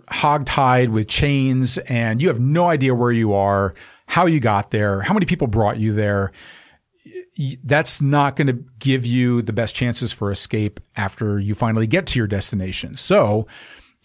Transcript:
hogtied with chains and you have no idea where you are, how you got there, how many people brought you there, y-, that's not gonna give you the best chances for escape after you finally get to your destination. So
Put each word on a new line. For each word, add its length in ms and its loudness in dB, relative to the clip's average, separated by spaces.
hogtied 800 2
with 180 0
chains 680 0
and 460 -2
you 60 4
have 100 0
no 300 2
idea 260 2
where 160 2
you 240 2
are, 400 0
how 180 2
you 140 2
got 320 0
there, 300 0
how 120 -2
many 120 2
people 220 -2
brought 300 0
you 160 0
there, 380 0
y-, 260 -4
that's 380 0
not 340 2
gonna 220 0
give 280 0
you 360 2
the 120 -4
best 200 -2
chances 380 -2
for 180 -4
escape 500 -2
after 440 -4
you 160 -2
finally 320 0
get 180 0
to 140 -2
your 80 0
destination. 680 -6
So 520 2